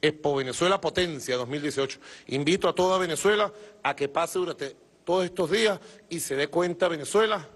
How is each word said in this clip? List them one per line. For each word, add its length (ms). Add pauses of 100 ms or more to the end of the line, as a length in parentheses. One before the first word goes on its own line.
Expo 340
Venezuela 460
Potencia 540
dos 120
mil 140
dieciocho. 380 (280)
Invito 400
a 60
toda 240
Venezuela 560 (300)
a 120
que 140
pase 300
durante 360 (280)
todos 220
estos 260
días 280 (300)
y 100
se 160
dé 120
cuenta 400
Venezuela 680